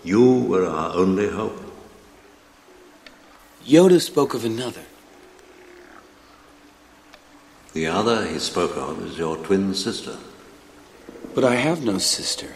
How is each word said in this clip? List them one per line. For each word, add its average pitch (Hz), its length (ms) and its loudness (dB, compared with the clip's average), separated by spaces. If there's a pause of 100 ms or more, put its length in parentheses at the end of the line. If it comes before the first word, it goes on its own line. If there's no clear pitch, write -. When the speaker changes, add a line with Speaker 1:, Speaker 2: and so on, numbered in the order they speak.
Speaker 1:
You 120 400 6
were 92 220 2
our 80 280 -4
only 95 360 2
hope. 104 320 -6 (2000)
Speaker 2:
Yoda 170 360 8
spoke - 320 0
of 117 100 -4
another. 117 400 -6 (3000)
Speaker 1:
The 80 160 -4
other 107 400 0
he 82 120 -6
spoke - 360 -2
of 78 300 -8
is 78 120 -12
your 80 200 -4
twin 98 360 0
sister. - 440 -6 (1160)
Speaker 2:
But 131 120 2
I 123 100 2
have 151 300 -2
no 95 140 -2
sister. - 560 -4